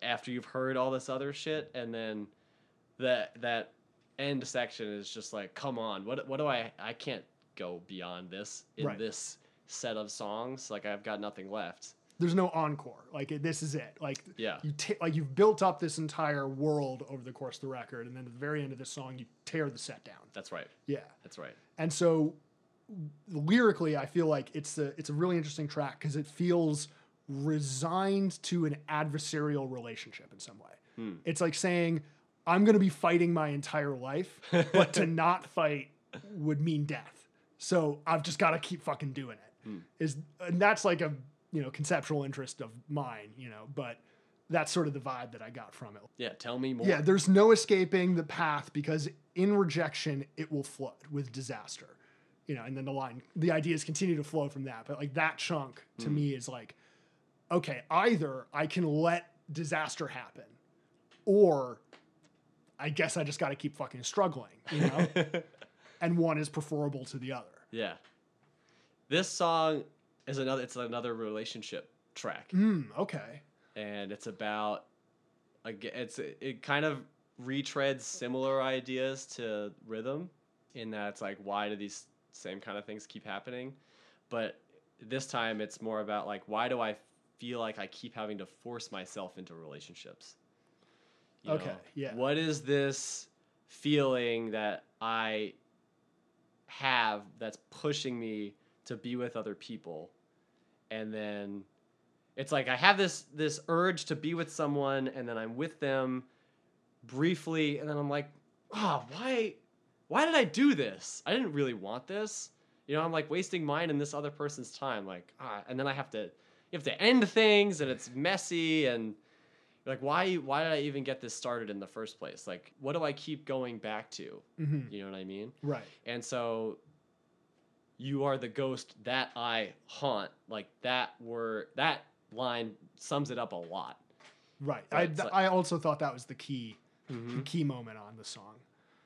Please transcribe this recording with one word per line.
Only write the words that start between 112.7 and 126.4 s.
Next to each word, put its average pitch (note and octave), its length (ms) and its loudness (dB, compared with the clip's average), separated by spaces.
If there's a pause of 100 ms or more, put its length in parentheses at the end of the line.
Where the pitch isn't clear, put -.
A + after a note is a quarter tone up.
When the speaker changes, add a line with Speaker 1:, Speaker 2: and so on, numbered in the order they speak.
Speaker 1:
You C#3+ 80 0
know, D#3 80 4
I'm, E3+ 80 0
like, D#3 180 0
wasting F3 360 -2
mine D#3 240 2
and C#3+ 100 2
this D3 140 -2
other D3 180 -4
person's D3 460 -6
time, A#2 280 -4
like, F2+ 340 -12
ah, A2 280 -8
and B2+ 120 -6
then C#3 80 0
I C3+ 60 0
have C3+ 180 -6
to, G#2+ 80 -4 (520)
you - 20 -4
have D#3 100 -8
to D3 180 -4
end A3+ 260 8
things, G#3 540 6
and C3+ 100 2
it's A#2+ 240 -6
messy, D#3+ 720 2
and A2+ 260 0 (720)
you're C3 100 -4
like, - 60 -10
"Why, F3 340 2
why C#3+ 280 0
did D#3+ 100 2
I D3+ 80 2
even C#3+ 220 -2
get C3 180 -4
this A#2+ 120 -8
started A#2+ 360 -4
in G2+ 100 -6
the F#2+ 80 -8
first A2 320 -10
place? - 280 -10
Like, F2+ 320 -10
what C#3 140 -4
do E3 100 0
I C#3+ 100 0
keep D3 320 -8
going B2+ 320 -4
back G#2+ 340 -6
to?" - 300 -12 (200)
Speaker 2:
Mm-hmm. C#3+ 320 -2
Speaker 1:
You G2+ 120 -8
know F#2+ 60 -10
what F#2+ 60 -10
I F#2+ 60 -8
mean? G2+ 280 -10 (120)
Speaker 2:
Right. C3+ 200 -4 (220)
Speaker 1:
And A#2+ 180 -6
so, A2+ 540 -2 (1200)